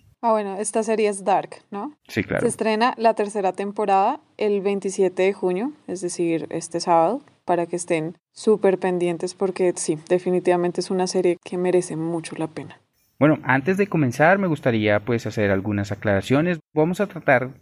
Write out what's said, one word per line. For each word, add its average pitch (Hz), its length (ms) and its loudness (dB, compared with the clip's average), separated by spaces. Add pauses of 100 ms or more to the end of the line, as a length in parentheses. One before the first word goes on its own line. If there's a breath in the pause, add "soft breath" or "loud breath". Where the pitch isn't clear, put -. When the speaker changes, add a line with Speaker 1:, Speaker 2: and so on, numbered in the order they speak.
(200)
Speaker 1:
Ah, 233 120 0
bueno, 202 260 -2
esta 214 240 -2
serie 214 260 0
es 196 160 -4
Dark, 185 460 0
¿no? 214 240 -10 (120)
Speaker 2:
Sí, - 160 -2
claro. - 200 -2
Speaker 1:
Se 233 60 0
estrena 220 500 0
la 226 160 2
tercera 202 400 -2
temporada 202 680 0 (160)
el 208 240 0
veintisiete 190 640 0
de 196 100 4
junio, 202 400 -2 (140)
es 180 160 -8
decir, 170 480 -2
este 165 300 -6
sábado, 175 420 2 (240)
para 170 180 0
que 170 120 -4
estén 165 420 -4 (120)
súper 196 460 2
pendientes 180 560 -2
porque 185 420 0
sí, 160 220 -4 (140)
definitivamente 180 720 0
es - 80 -8
una 185 160 0
serie 180 360 0
que - 140 -10
merece 180 400 0
mucho 165 400 -6
la 160 120 -6
pena. - 300 -16 (420)
Speaker 2:
Bueno, - 240 4
antes 135 320 2
de 196 100 2
comenzar 156 520 4
me 196 100 0
gustaría, 110 500 2
pues, 113 280 -2
hacer 104 260 0
algunas 101 400 -2
aclaraciones. 127 680 0 (160)
Vamos 160 260 0
a 202 60 0
tratar 131 560 0